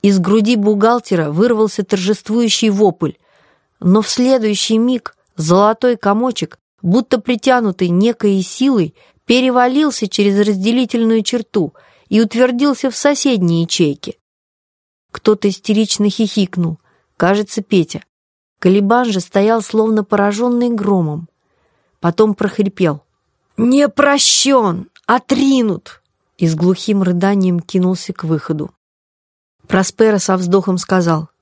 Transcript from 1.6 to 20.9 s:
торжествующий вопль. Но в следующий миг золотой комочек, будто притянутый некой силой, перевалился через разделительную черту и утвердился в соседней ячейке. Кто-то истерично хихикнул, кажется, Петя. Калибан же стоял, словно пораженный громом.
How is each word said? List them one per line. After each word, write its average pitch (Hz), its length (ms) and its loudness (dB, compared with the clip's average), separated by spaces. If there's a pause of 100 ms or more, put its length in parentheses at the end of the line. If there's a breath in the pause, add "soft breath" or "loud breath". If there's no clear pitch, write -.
торжествующий 208 840 -2
вопль. 190 440 0 (640)
Но 190 220 4
в 208 80 -6
следующий 220 680 0
миг 240 380 -2 (200)
золотой 208 640 2
комочек, 220 640 -4 (220)
будто 220 380 0
притянутый 220 720 0
некой 196 520 0
силой, 220 520 -2 (320 soft breath)
перевалился 254 840 2
через 202 320 0
разделительную 226 840 0
черту 214 500 -4 (360 soft breath)
и 214 120 2
утвердился 254 720 0
в - 40 -10
соседней 202 680 0
ячейке. 151 560 -4 (920)
Кто-то 208 380 0
истерично 208 600 -2
хихикнул, 185 680 -4 (380)
кажется, 202 440 0
Петя. - 420 -2 (560)
Калибан 202 460 2
же 202 140 -2
стоял, 208 420 0
словно 220 420 0
пораженный 226 680 -2
громом. 180 600 -2 (680)